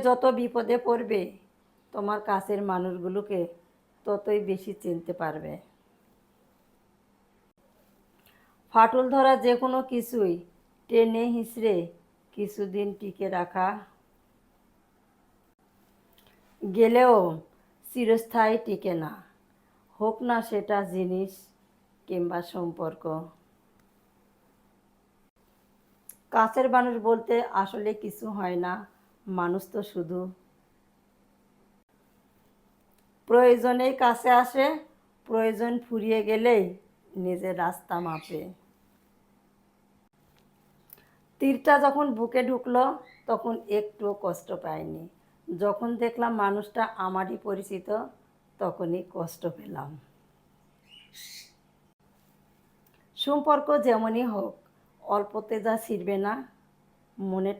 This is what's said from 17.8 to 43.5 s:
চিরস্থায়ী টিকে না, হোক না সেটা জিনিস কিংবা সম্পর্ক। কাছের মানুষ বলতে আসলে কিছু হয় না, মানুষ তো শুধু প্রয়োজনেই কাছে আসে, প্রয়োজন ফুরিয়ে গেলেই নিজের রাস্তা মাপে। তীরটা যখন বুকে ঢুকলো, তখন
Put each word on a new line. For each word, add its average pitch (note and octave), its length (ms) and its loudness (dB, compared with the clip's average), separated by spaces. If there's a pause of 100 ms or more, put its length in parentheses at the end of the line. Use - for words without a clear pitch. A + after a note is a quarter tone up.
চিরস্থায়ী A3+ 680 2 (100)
টিকে G3 280 -4 (100)
না, D3+ 80 -8 (880)
হোক A3 160 0 (120)
না A#3+ 100 2 (120)
সেটা G#3 280 -2 (160)
জিনিস F#3 380 -2 (760)
কিংবা F3 320 -2 (140)
সম্পর্ক। E3+ 500 -8 (3250)
কাছের A3+ 440 2
মানুষ B3 200 2 (120)
বলতে A3+ 280 2 (280)
আসলে G#3 280 -4 (120)
কিছু G3+ 220 -12 (120)
হয় F3+ 280 -2
না, F3+ 80 -4 (520)
মানুষ F#3 380 -2 (100)
তো A3 60 -4 (120)
শুধু F3+ 280 -6 (3000)
প্রয়োজনেই B3 680 6 (100)
কাছে A#3 260 2 (140)
আসে, C4 220 0 (600)
প্রয়োজন A3+ 460 0 (120)
ফুরিয়ে A3 340 0 (100)
গেলেই A3 340 4 (640)
নিজের F3+ 380 -4
রাস্তা F3 320 -4 (120)
মাপে। D#3+ 340 -8 (3000)
তীরটা C4+ 320 4 (120)
যখন C#4+ 200 2 (120)
বুকে A#3 320 0
ঢুকলো, B3 340 2 (460)
তখন A3+ 240 -2 (240)